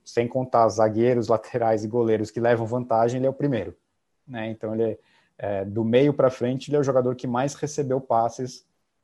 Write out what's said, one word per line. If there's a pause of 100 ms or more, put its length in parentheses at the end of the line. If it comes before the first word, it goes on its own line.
sem
contar
zagueiros,
laterais
e
goleiros
que
levam
vantagem,
ele
é
o
primeiro, (540)
né?
Então,
ele
é, (400)
é,
do
meio
pra
frente,
ele
é
o
jogador
que
mais
recebeu
passes (380)